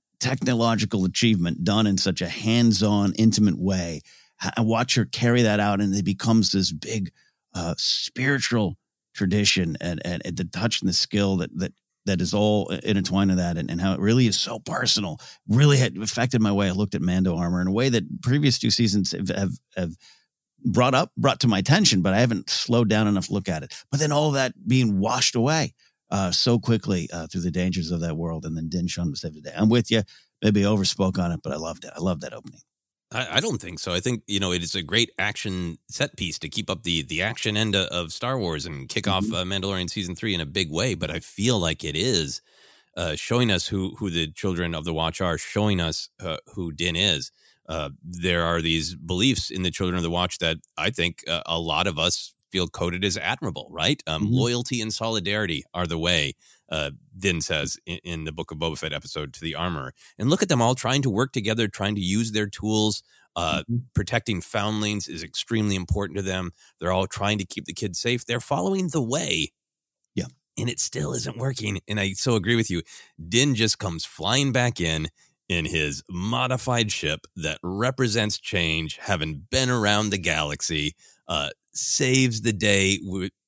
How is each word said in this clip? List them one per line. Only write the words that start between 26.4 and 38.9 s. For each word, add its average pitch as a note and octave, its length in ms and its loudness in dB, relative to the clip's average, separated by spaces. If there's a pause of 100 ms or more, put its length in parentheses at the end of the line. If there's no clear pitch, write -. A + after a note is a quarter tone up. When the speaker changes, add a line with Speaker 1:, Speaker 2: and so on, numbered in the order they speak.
Speaker 1:
quickly, G2+ 540 0
uh, E2 160 -8
through F2+ 140 -4
the F2 100 0
dangers F2+ 380 -2
of F2 100 0
that E2 160 -2
world, E2 280 -4
and D#2 120 -6
then D#2+ 120 -4
Din F2 200 -2
showing F2 200 -2
up C#2+ 60 -4
to - 60 -8
save D#2 140 -8
the D2+ 80 -18
day. D#2 140 -12
I'm G#2 120 4
with A#2+ 220 4
you. A2+ 120 4 (400)
Maybe G#2 200 4
overspoke G2 560 2
on F2 140 0
it, D#2+ 100 -4
but D2+ 100 -6
I C#2+ 40 -2
loved E2 280 -8
it. - 100 -16
I D#2 60 -10
loved E2+ 220 0
that C2+ 100 -10
opening. - 280 -16 (520)
Speaker 2:
I, A#2 240 -2
I C3 40 4
don't F#3 200 -2
think F2 180 -10
so. F#2 140 -4
I F2+ 80 2
think, A#2+ 260 -2
you G2 140 0
know, F#2 120 2
it F2+ 100 0
is E2 120 -4
a F#2 80 -4
great G#2 360 2
action F#2 600 -4 (100)
set - 280 -4
piece E2+ 240 -4
to D#2+ 80 -8
keep G2 200 -6
up F#2 140 -6
the, E2 200 0
the D2+ 200 -4
action G#2+ 340 -2
end G#2+ 200 0
of, F#2+ 120 2
of E2+ 240 -4
Star B2+ 260 -4
Wars E2 280 -2
and C#2 220 -10
kick - 180 -4